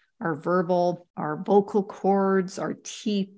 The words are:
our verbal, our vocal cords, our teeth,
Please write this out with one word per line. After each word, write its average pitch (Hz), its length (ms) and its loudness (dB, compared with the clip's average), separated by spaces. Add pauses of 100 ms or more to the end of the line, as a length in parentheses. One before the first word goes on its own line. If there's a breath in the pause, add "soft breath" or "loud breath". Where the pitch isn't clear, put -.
(220 loud breath)
our 151 140 -2
verbal, 175 720 0 (100)
our 151 260 -4
vocal 202 400 4
cords, 190 760 0
our 156 240 -4
teeth, 202 540 -4